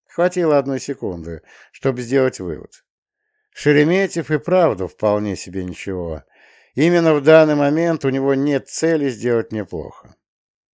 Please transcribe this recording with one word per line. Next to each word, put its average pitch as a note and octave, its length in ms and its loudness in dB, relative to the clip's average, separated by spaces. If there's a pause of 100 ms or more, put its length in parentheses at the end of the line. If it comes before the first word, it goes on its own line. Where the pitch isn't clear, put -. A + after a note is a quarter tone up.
Хватило E3+ 480 0
одной C3+ 240 -2
секунды, E2+ 600 -8 (300)
чтобы B2+ 300 -4
сделать C3 400 0
вывод. - 420 -10 (680)
Шереметьев D#3 800 0
и D3+ 100 0
правда C#3 500 0
вполне G#2 480 -2
себе F#2 260 -8
ничего. F2 640 -8 (500)
Именно E3 380 4
в C#3+ 100 0
данный D#3 320 6
момент D3+ 480 0
у C#3 60 -2
него C3+ 240 0
нет C#3 340 -2
цели D#3+ 400 0
сделать A2+ 460 -2
мне G#2+ 100 -4
плохо. - 540 -12 (580)